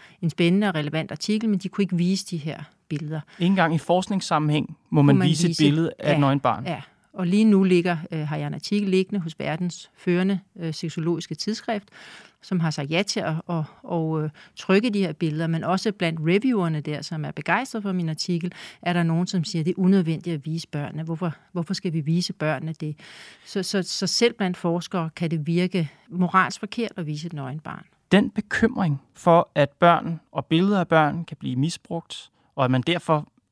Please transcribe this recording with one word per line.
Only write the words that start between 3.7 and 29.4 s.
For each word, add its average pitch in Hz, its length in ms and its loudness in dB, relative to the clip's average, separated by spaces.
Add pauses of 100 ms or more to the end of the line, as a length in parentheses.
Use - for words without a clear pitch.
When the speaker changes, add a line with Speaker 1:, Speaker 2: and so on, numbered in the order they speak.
Speaker 2:
i 165 40 2
forskningssammenhæng 156 1000 0 (140)
må 151 120 6
man 143 120 8
Speaker 1:
Må 131 40 6
man 135 100 4
Speaker 2:
vise 165 160 2
et 170 40 4
Speaker 1:
vise, 165 160 2
Speaker 2:
billede 151 340 2
af - 120 0
et 143 40 6
Speaker 1:
ja, 143 40 2
Speaker 2:
nøgent 139 240 4
barn? 120 240 0
Speaker 1:
ja. 160 140 -6 (320)
Og 185 140 -4
lige 208 180 4
nu 202 180 6
ligger, 175 340 4 (140)
øh, 151 180 -4
har 151 80 -4
jeg 147 100 -4
en 147 80 -8
artikel 202 340 -2
liggende 190 320 0
hos 160 180 -8
verdens 165 580 -6
førende, 185 440 0 (180)
øh, 165 160 -6
seksologiske 165 600 -6
tidsskrift, 214 540 -6 (540)
som 185 180 -2
har 160 100 0
sagt 143 200 -6
ja 165 120 0
til - 180 -4
at, 160 140 -2 (140)
at, 165 140 -2 (300)
at, 160 300 -2
øh, 151 80 -4 (260)
trykke 208 340 2
de 202 80 -2
her 180 140 0
billeder, 156 340 -2
men 165 180 -2
også 185 280 0
blandt 165 300 -2
reviewerne 180 580 0
der, 151 220 -6
som 151 220 -8
er 147 60 -8
begejstret 202 520 -2
for 196 100 -4
min 175 160 -2
artikel, 170 440 -4 (300)
er 175 100 0
der 170 100 2
nogen, 165 240 2
som 175 180 0
siger, 160 200 -2
"Det 175 60 0
er 196 100 -2
unødvendigt 175 540 2
at 143 120 -8
vise 160 220 -6
børnene. 151 340 -8
Hvorfor, 160 300 -4 (200)
hvorfor 175 220 -4
skal 180 180 -6
vi 160 80 -2
vise 165 320 0
børnene 156 400 -4
det?" 151 240 -8 (500)
Så, 196 160 -4
så, 185 200 -2
så - 240 -4
selv 233 280 2
blandt 180 220 -2
forskere 170 600 -2
kan 170 140 -2
det 156 160 -4
virke 175 440 0 (180)
moralsk 180 520 0
forkert 220 360 -6
at 170 100 -6
vise 151 200 -6
et 165 60 -12
nøgent 143 300 -8
barn. - 220 -12 (280)
Speaker 2:
Den 202 180 6
bekymring 190 720 0 (140)
for, 170 400 4